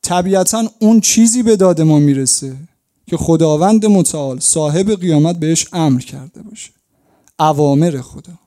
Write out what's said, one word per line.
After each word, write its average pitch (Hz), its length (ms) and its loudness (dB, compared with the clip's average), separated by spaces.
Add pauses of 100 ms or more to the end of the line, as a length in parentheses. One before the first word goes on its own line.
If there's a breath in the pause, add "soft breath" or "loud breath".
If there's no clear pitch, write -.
طبیعتاً 190 760 -2
اون 220 220 4
چیزی 226 420 2
به 226 120 4
داد 180 260 2
ما 156 180 4
میرسه 135 580 -2 (500)
که 170 100 -6
خداوند 165 680 2
متعال 151 540 0
صاحب 160 520 -2
قیامت 170 460 0
بهش 160 360 -2
امر 147 280 0
کرده 135 400 -18
باشه، - 300 -20 (680)
اوامر 147 600 0
خدا - 460 -20